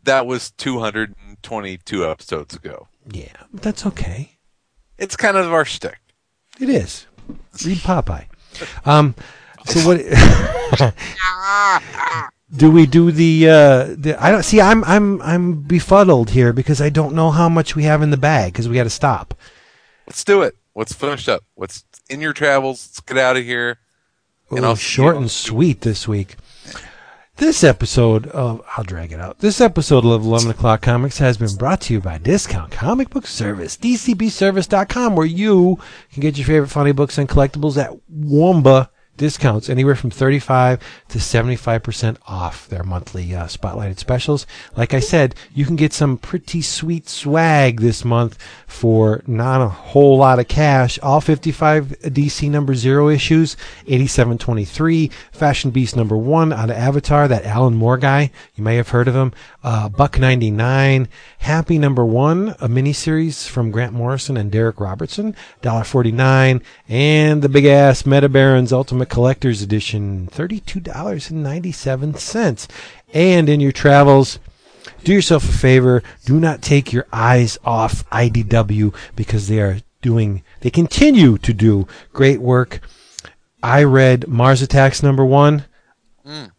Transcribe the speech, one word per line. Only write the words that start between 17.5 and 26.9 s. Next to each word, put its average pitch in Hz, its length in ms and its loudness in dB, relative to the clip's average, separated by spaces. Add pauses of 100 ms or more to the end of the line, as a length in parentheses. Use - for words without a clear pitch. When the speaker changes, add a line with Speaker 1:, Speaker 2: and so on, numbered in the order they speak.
Speaker 2:
we 151 80 -2
have 151 180 2
in 151 80 0
the 147 80 2
bag 127 360 0
'cause 117 160 -6
we 120 80 -2
had 123 80 0
to 113 40 -4
stop. - 440 -4 (760)
Speaker 1:
Let's - 160 -14
do 202 200 2
it. 107 120 -2 (180)
Let's 110 200 -10
finish 143 340 -8
up. 107 160 -4 (140)
Let's 92 260 -14 (260)
in 139 120 -12
your 156 120 -6
travels. 139 560 -2
Let's - 120 -20
get 127 160 -6
out 127 180 2
of 127 80 -2
here. 120 360 -6 (680)
And 127 120 -4
Speaker 2:
Ooh, - 20 -2
Speaker 1:
I'll 113 140 0
see - 60 -10
Speaker 2:
short 151 320 0
Speaker 1:
you 139 60 -6
Speaker 2:
and 117 100 -6
sweet 131 500 -2
this 110 260 -6
week. 101 300 -6 (1000)